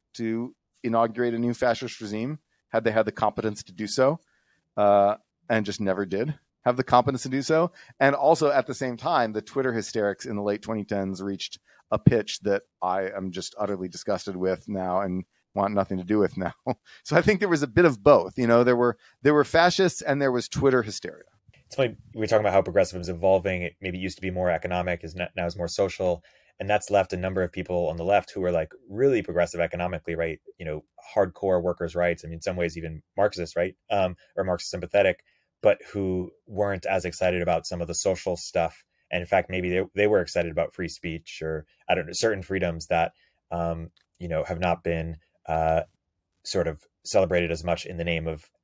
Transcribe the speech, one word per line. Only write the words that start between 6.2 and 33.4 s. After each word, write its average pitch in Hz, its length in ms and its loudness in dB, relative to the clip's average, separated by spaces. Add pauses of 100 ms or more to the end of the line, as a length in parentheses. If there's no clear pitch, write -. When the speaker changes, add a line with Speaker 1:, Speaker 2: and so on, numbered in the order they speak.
Speaker 1:
have 123 140 2
the 131 60 0
competence 127 400 2
to 131 60 -8
do 135 120 -2
so. 160 300 2 (280)
And 139 160 4
also 147 340 4
at 139 160 2
the 135 80 -8
same 123 240 -4
time, 123 360 0
the 107 80 -4
Twitter 131 300 -2
hysterics 104 540 -4
in 110 100 -6
the 104 60 -4
late 104 200 -2
twenty 110 220 -6
tens 95 380 -4
reached 98 380 -8 (320)
a 107 80 0
pitch - 420 2
that 104 220 2 (180)
I 95 280 -2
am 95 220 -8
just 90 280 -10
utterly 98 280 -4
disgusted 92 480 -6
with 92 320 -2
now 92 340 -2
and 92 240 -4 (280)
want 101 220 0
nothing 95 240 0
to 90 40 -8
do 92 140 0
with 98 200 2
now. 90 160 -4 (120)
<laughs> 127 100 -4 (280)
So - 120 -4
I 175 60 6
think 196 180 2
there 202 100 0
was 156 120 2
a 143 60 0
bit 170 180 4
of 117 180 2
both. 107 340 6
You 123 100 2
know, 117 160 6
there 123 120 6
were, 120 220 2 (240)
there 147 140 4
were 147 80 6
fascists 175 580 2
and 143 180 -2
there 139 120 2
was 123 180 -2
Twitter 127 320 2
hysteria. - 420 -10 (440)
Speaker 2:
It's - 80 -20
funny, 120 200 0 (180)
we 110 80 -8
were 107 60 0
talking 107 140 4
about 98 120 2
how 95 100 6
progressivism 92 380 0
is 87 80 -6
evolving. 92 520 2
It 87 180 -8
maybe 92 200 -8
used 92 180 -6
to - 40 -18
be 95 100 -4
more 90 180 -2
economic, 87 540 -2
is 82 120 -14
n-, 87 220 -6
now 87 80 -4
is 87 100 -6
more 87 120 -4
social. 90 560 -2 (360)
And 98 100 -4
that's 104 200 0
left 101 240 2
a 90 40 -4
number 92 260 -2
of 87 80 -2
people 87 380 -2
on 82 80 -6
the 85 60 -6
left 95 280 2
who 95 120 -4
are, 90 80 0
like, 80 200 -2 (180)
really 120 320 2
progressive 87 380 -2
economically, 85 560 -4
right? 82 240 -4 (180)
You 87 80 -14
know, 76 180 -8 (320)
hardcore 95 460 2
workers' 85 340 -4
rights. 87 280 0
I 82 40 -14
mean, 82 80 -10
in 82 60 -14
some 92 140 -4
ways 85 220 -2
even 80 260 -10 (120)
Marxist, 98 400 0